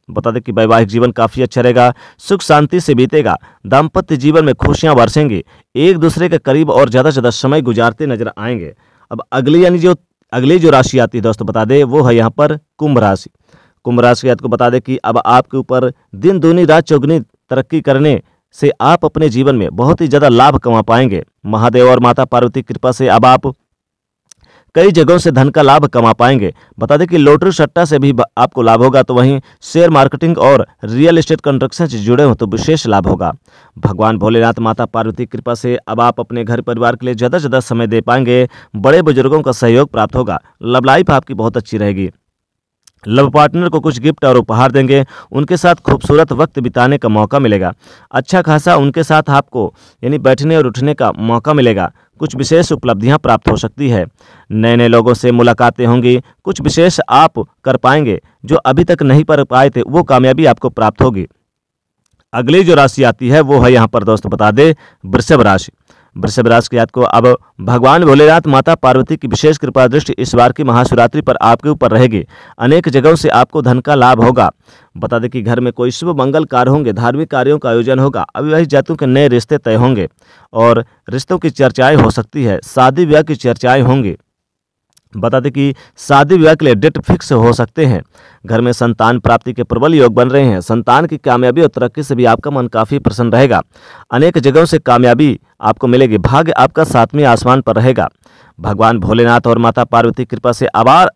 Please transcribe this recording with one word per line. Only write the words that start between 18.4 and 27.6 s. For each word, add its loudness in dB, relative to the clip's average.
से -2
आप 0
अपने -2
जीवन 0
में -2
बहुत 0
ही -2
ज़्यादा 2
लाभ 4
कमा 0
पाएंगे। -2
महादेव 2
और 4
माता 2
पार्वती -2
की -14
कृपा -4
से -2
अब 4
आप 0
कई 4
जगहों 4
से 0
धन 2
का 0
लाभ 4
कमा 0
पाएंगे। 0
बता 0
दें 0
कि 0
लॉटरी 2
सट्टा -2